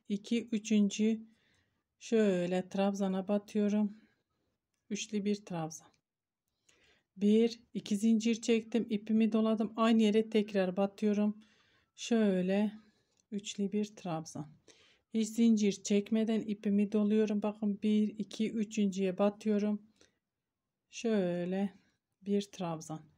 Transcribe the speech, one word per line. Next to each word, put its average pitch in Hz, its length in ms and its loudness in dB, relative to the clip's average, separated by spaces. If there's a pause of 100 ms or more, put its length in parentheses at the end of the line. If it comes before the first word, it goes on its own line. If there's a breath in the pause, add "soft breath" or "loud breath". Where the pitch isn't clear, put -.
iki, 220 400 -4
üçüncü. 214 760 0 (720 loud breath)
Şöyle 185 720 0
trabzana 196 580 -2
batıyorum. 208 680 -2 (920 loud breath)
Üçlü 208 360 -6
bir 208 200 -2
trabzan. 160 460 -10 (1300 soft breath)
Bir, 220 420 4 (140)
iki 202 240 -4
zincir 226 440 2
çektim. 226 480 0
İpimi 220 420 0
doladım. 220 440 0
Aynı 226 280 4
yere 220 260 2
tekrar 202 480 0
batıyorum. 208 680 0 (520 soft breath)
Şöyle 202 760 0 (600 loud breath)
üçlü 202 400 -6
bir 208 140 -2 (100)
trabzan. 160 560 -10 (600 soft breath)
Hiç 220 160 -2
zincir 214 540 4
çekmeden 214 580 0
ipimi 208 500 0
doluyorum. 214 500 2
Bakın 208 400 -2
bir, 214 260 2
iki, - 440 -4
üçüncüye 196 680 -2
batıyorum. 208 640 0 (1080 soft breath)
Şöyle 190 840 -2 (480 soft breath)
bir 202 200 0
trabzan. 160 760 -8